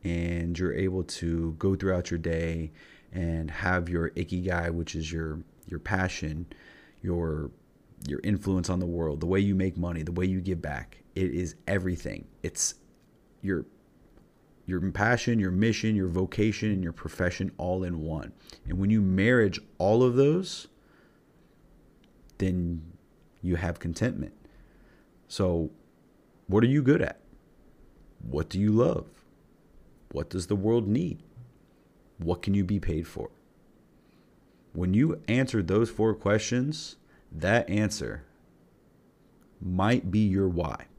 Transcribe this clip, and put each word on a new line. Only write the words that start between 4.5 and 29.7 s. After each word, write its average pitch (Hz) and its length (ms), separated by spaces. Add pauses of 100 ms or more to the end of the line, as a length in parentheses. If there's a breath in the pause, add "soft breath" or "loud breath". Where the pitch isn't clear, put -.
which 85 240
is 80 160
your, 80 300 (260)
your 78 140
passion, 90 680 (560 loud breath)
your, 80 480 (560)
your 73 160
influence 95 480
on 92 80
the 90 80
world, 82 340
the 82 60
way 95 140
you 98 160
make 92 200
money, 85 260
the 82 100
way 90 120
you 95 160
give 87 220
back. - 400 (140)
It 92 180
is 85 220 (100)
everything. 90 600 (180)
It's - 320 (680)
your, 95 240 (1000)
your 92 140 (120)
passion, 117 460
your 95 120
mission, 107 460
your 95 120
vocation, 104 640
and 95 140
your 82 80
profession 90 680
all 92 240
in 87 180
one. 78 320 (360 loud breath)
And 87 100
when 98 120
you 110 120
marriage 98 580 (180)
all 110 260
of 123 100
those, 151 540 (1700 soft breath)
then 87 440 (600)
you 90 140
have 82 240
contentment. 85 520 (960 soft breath)
So 85 420 (760)
what 220 160
are 123 60
you 139 140
good 135 200
at? - 160 (1040)
What 69 280
do 92 100
you 107 100
love? 110 360 (1040)